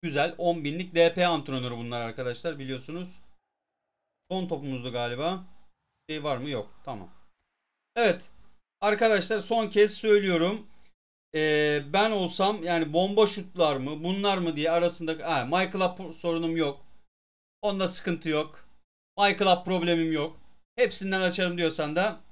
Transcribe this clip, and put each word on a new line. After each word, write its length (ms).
Güzel. 360
On 260
binlik 300
D 200
P 120
antrenörü 500
bunlar 240
arkadaşlar 580
biliyorsunuz. 500
Son 180
topumuzdu 440
galiba. 520
Şey 140
var 120
mı? 140
Yok. 340
Tamam. 260
Evet. 260
Arkadaşlar 580
son 300
kez 260
söylüyorum. 720
Ee, 480
ben 180
olsam 520
yani 300
bomba 340
şutlar 500
mı 280
bunlar 340
mı 180
diye 140
arasında, 680
ha, 80
My 280
Club 420
sorunum 420
yok. 260
Onda 260
sıkıntı 400
yok. 400
My 180
Club 280
problemim 480
yok. 280
Hepsinden 440
açarım 380
diyorsan 380
da 240